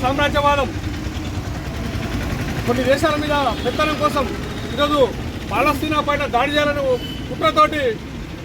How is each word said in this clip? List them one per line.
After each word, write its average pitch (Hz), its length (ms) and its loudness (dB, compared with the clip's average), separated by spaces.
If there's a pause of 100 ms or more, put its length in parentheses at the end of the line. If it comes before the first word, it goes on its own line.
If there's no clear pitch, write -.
సామ్రాజ్యవాదం 285 680 4 (2000)
కొన్ని 247 240 2
దేశాల 294 320 4
మీద 294 120 0 (280)
పెత్తనం 302 400 0
కోసం 285 220 2 (480)
ఈరోజు 294 260 2 (520)
పాలస్తీనా 294 560 2
పైన 285 160 0 (100)
దాడి 262 200 2
చేయాలని 294 280 2 (480)
కుట్రతోటి 302 520 2 (640)